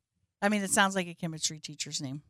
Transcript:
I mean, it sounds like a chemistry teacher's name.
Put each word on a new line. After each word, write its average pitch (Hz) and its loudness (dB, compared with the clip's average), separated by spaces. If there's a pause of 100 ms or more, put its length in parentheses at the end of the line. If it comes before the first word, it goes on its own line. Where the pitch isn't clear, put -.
(420)
I 202 4
mean, 208 2
it 185 -4
sounds 196 6
like 185 0
a 170 -10
chemistry 160 -4
teacher's 151 -8
name. 143 -6